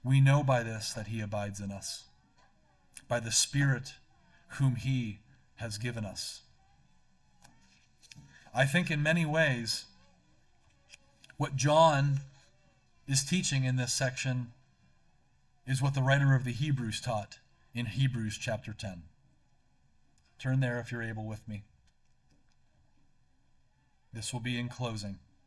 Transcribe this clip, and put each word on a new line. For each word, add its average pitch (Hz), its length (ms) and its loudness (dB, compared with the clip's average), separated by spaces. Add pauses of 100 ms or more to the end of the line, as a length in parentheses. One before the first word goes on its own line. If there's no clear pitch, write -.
We 135 180 6
know 139 220 6
by 127 200 2
this 110 300 -8
that 107 140 -10
he 113 120 -8
abides 101 400 -6
in 101 120 -8
us, - 340 -12 (1000)
by 120 120 -2
the 113 120 -6
Spirit 135 640 2 (560)
whom 131 240 0
he 120 440 -4 (360)
has 107 220 -10
given 117 280 -6
us. - 360 -10 (2000)
I 131 120 4
think 170 240 0
in 151 140 0
many 160 220 4
ways, 143 600 0 (1500)
what 143 200 -4
John 143 680 6 (840)
is 139 180 0
teaching 143 400 0
in 127 100 0
this 123 180 -2
section 127 600 -4 (1120)
is 131 160 -2
what 139 140 0
the 135 60 2
writer 135 320 6
of 131 120 4
the 120 80 -2
Hebrews 120 480 -2
taught 107 380 -6 (340)
in 120 140 -4
Hebrews 113 500 -2
chapter 107 360 -6
ten. 90 300 -10 (1400)
Turn 131 200 0
there 120 200 0
if 117 120 -8
you're 117 100 -4
able 110 240 -6
with 107 220 -10
me. 104 160 -10 (2500)
This 107 180 -8
will 127 80 -6
be 120 200 -4
in 120 100 -4
closing. 107 500 -8 (280)